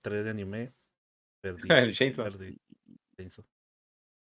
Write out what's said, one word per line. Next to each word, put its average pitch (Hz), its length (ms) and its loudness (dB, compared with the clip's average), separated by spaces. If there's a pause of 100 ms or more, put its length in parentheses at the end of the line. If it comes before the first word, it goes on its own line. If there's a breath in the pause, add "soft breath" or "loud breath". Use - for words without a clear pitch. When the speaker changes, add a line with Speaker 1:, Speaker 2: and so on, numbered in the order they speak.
Speaker 1:
tres 104 220 -2
de 110 60 -4
anime, 107 440 -6 (680)
perdí, 95 260 -8
Speaker 2:
<laughs> 131 220 8
El 98 60 -4
Chainsaw. 123 280 2
Speaker 1:
perdí. 95 340 -10 (580)
Chainsaw. - 300 -16 (920)